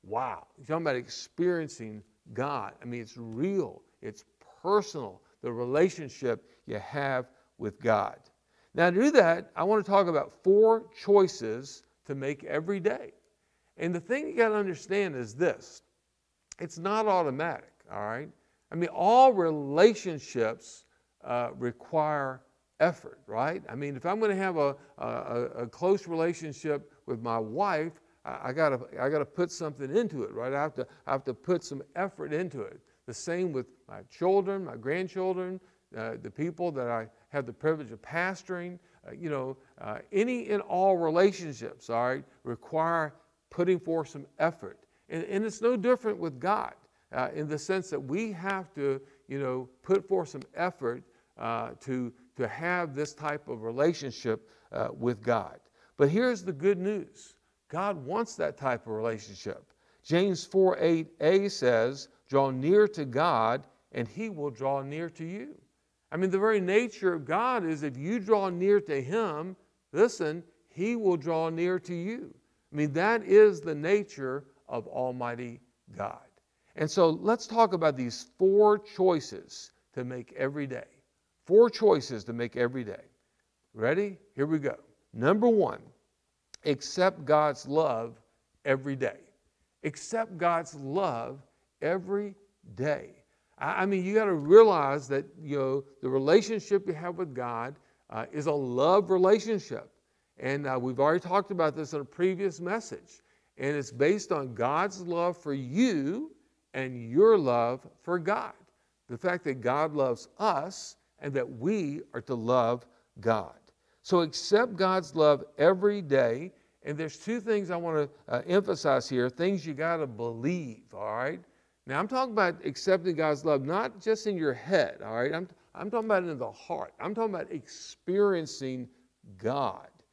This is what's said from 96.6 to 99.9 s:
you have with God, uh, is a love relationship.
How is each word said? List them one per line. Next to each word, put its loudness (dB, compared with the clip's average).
you -4
have -8
with -6
God, -6
uh, -6
is -4
a 2
love 2
relationship. 2